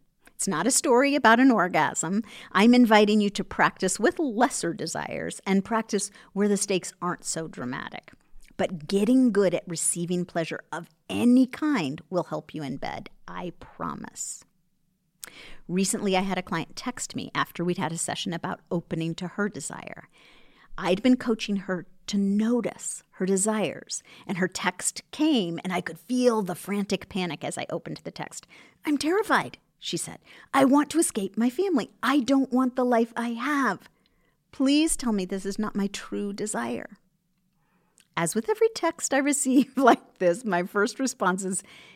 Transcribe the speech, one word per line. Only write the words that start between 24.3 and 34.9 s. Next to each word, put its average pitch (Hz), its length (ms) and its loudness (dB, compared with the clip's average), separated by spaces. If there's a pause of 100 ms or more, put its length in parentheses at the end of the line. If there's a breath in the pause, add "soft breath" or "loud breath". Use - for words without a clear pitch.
her 185 100 2
text - 640 -4
came, 233 520 0
and 185 80 -4
I 165 80 -2
could 165 180 -8
feel 247 440 2
the 175 120 -4
frantic 202 540 -4
panic 180 380 -6
as 139 120 -8
I 127 120 -6
opened 160 340 -8
the - 80 -12
text. - 340 -12 (380 loud breath)
"I'm 294 140 0
terrified," 294 600 0 (220)
she - 160 -8
said. - 240 -8 (340 loud breath)
"I 277 120 6
want 285 240 4
to 302 100 -2
escape 202 380 -2
my 233 120 2
family. 349 420 0 (120)
I 269 160 2
don't 269 320 2
want 254 240 2
the 254 80 2
life 233 320 2
I 233 200 -4
have. 254 540 -2 (600)
Please 294 460 2